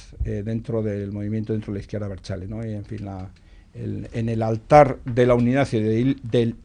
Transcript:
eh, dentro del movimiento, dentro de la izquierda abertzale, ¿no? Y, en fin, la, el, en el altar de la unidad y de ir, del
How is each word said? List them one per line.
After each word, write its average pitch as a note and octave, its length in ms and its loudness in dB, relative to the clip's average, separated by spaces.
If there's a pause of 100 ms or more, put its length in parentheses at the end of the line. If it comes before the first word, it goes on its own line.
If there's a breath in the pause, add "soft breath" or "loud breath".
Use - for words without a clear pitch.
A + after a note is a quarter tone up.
(260)
eh, G#2+ 200 -4
dentro A2+ 380 -4
del G2+ 280 -4
movimiento, G#2+ 420 -4
dentro G#2+ 200 -4
de G2 60 -4
la - 20 -6
izquierda G#2 240 -6
abertzale, F#2+ 420 -8
¿no? A2 180 -8
Y, G#2+ 80 -6
en G#2 120 -8
fin, G#2+ 180 -10
la, F#2+ 280 -10 (420 soft breath)
el, G#2 400 -8
en A#2 160 -2
el A2+ 140 0
altar B2+ 640 6
de B2 200 2
la B2 80 6
unidad B2 380 4
y A2+ 80 2
de A2 200 2
ir, C3+ 220 0
del A#2 440 2